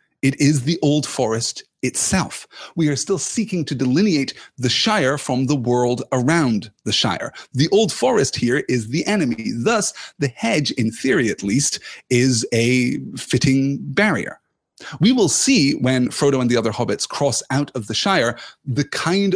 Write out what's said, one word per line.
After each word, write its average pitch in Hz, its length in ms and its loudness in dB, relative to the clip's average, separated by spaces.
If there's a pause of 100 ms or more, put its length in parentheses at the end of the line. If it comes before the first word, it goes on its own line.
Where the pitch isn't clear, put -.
(220)
It 135 180 0
is 143 220 4
the 156 180 0
Old 147 240 2
Forest 117 600 -4 (180)
itself. - 640 -2 (300)
We 160 120 2
are 147 60 0
still 180 240 -2
seeking 185 460 -4
to - 100 -6
delineate 139 580 2 (260)
the 123 100 0
Shire 151 500 2
from 131 280 -2
the 147 100 2
world 123 560 0
around 127 580 2 (140)
the 107 80 -2
Shire. - 400 -2 (200)
The 139 180 2
Old 202 220 4
Forest 233 440 0
here 123 320 0
is 113 220 -2
the 160 160 -2
enemy. 127 500 -2
Thus, 202 360 0 (280)
the 143 80 0
hedge, 170 420 -2
in 113 220 -2
theory 131 380 0
at - 120 -6
least, 107 380 -2 (300)
is 123 420 2
a 123 460 2 (180)
fitting 135 640 2
barrier. 143 580 -2 (640)
We 202 100 6
will 247 180 4
see 156 460 2
when 127 360 0
Frodo 139 300 2
and 123 80 2
the 120 80 4
other 113 140 2
hobbits - 380 -4
cross 135 420 -2
out 139 240 -2
of 113 140 -6
the 117 60 -6
Shire, 139 440 0 (260)
the 143 200 -2
kind 190 520 0